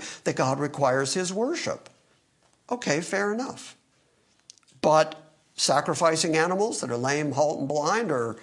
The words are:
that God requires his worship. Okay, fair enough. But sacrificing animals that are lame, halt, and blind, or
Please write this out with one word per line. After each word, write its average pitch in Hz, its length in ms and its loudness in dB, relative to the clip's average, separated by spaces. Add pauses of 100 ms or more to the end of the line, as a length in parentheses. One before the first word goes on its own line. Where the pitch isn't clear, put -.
(240)
that 156 140 0
God 139 240 0
requires 139 520 0
his 185 200 -2
worship. 226 560 -4 (800)
Okay, 175 320 0
fair 202 320 -2
enough. 247 420 -8 (1040)
But 156 360 4 (420)
sacrificing 160 800 2
animals 185 420 0
that 127 100 -6
are 120 60 -2
lame, 139 380 0
halt, 151 260 2
and 139 80 -4
blind, 165 420 0
or 117 340 -2